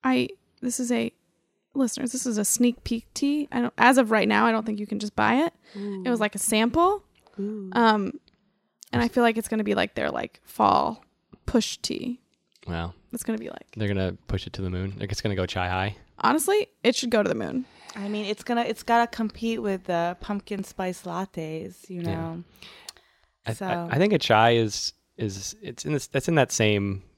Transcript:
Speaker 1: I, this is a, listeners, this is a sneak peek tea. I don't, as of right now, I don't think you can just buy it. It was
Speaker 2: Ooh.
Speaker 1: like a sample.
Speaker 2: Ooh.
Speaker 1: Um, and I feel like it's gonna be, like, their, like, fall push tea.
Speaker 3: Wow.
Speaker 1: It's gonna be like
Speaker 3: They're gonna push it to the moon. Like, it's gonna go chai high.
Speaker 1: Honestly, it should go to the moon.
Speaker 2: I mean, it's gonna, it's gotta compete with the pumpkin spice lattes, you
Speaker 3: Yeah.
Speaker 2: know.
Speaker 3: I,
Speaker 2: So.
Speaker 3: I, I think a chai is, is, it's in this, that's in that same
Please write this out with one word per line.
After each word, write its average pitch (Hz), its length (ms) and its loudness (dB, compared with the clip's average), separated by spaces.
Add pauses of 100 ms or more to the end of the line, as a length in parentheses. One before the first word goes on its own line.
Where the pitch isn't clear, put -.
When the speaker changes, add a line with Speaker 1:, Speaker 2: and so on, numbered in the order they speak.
Speaker 1:
I, 254 240 2 (320)
this 247 180 -4
is 247 120 -2
a, 233 200 0 (640)
listeners, 254 400 0
this 254 120 -6
is 226 120 -2
a 208 80 0
sneak 240 400 2
peek 233 280 -4
tea. 285 380 0
I - 100 -2
don't, 240 160 -2
as 247 200 8
of 233 140 4
right 214 160 4
now, 214 180 4
I 233 60 4
don't 220 140 -2
think 214 140 -4
you 208 80 -8
can 208 120 -6
just 208 180 -8
buy 214 180 4
it. 320 180 2 (200)
It 196 360 -6
was 240 100 0
Speaker 2:
Ooh. - 20 2
Speaker 1:
like 208 140 -2
a 202 40 -6
sample. 330 640 2 (360)
Speaker 2:
Ooh. 202 340 -6
Speaker 1:
Um, 214 460 2 (760)
and 240 80 2
I 233 80 2
feel 240 140 2
like 226 140 4
it's 226 120 -6
gonna 220 160 -2
be, 202 100 0
like, 196 200 -2
their, 73 160 -2
like, - 340 -8
fall 98 580 2 (420)
push - 320 0
tea. - 420 -8 (480)
Speaker 3:
Wow. 85 260 -6 (180)
Speaker 1:
It's 240 120 -10
gonna 220 140 -4
be - 120 -10
like - 180 -18 (100)
Speaker 3:
They're 107 120 -2
gonna 95 280 -2 (100)
push - 200 -4
it - 60 -14
to - 80 -8
the 95 80 -4
moon. 92 300 -4
Like, 95 120 -8
it's 101 100 -6
gonna 104 140 -2
go 92 100 0
chai 90 240 -2
high. 92 260 -2 (240)
Speaker 1:
Honestly, 311 480 2 (160)
it 240 120 2
should 247 140 -4
go 226 140 2
to 190 60 0
the - 60 0
moon. 110 300 -6 (300)
Speaker 2:
I 202 140 -10
mean, 208 160 -6
it's 208 180 -6
gonna, 233 200 0
it's 233 200 -6
gotta 233 240 2
compete 226 540 -4
with 190 240 -4
the 175 360 -2
pumpkin 202 440 -6
spice 185 380 -6
lattes, 170 840 -8
you 180 120 -8
Speaker 3:
Yeah. 170 140 -4
Speaker 2:
know. 165 280 -8 (1000)
Speaker 3:
I, 113 80 -6
Speaker 2:
So. 196 120 -8
Speaker 3:
I, 170 300 -2
I - 20 4
think 202 160 6
a 165 60 4
chai 113 360 6
is, 110 360 0 (260)
is, 101 440 -6
it's 143 240 -12
in 151 80 -2
this, 139 140 -2
that's - 200 -2
in 170 80 2
that 131 160 4
same 101 520 2 (140)